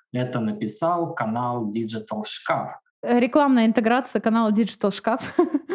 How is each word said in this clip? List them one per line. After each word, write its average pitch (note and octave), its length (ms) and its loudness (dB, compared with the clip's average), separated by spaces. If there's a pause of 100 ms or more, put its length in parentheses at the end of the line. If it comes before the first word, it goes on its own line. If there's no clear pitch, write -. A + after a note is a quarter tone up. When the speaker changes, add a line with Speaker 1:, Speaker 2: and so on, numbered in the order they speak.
(140)
Speaker 1:
Это B2 260 -4
написал C3+ 760 -2
канал A#2+ 540 -2
Digital A2 560 -6
Шкаф. - 540 -6 (220)
Speaker 2:
Рекламная A#3+ 640 4
интеграция A3+ 560 2
канала A3 300 2
Digital G#3 400 0
Шкаф. - 460 -4
<laughs> F4+ 60 6 (320)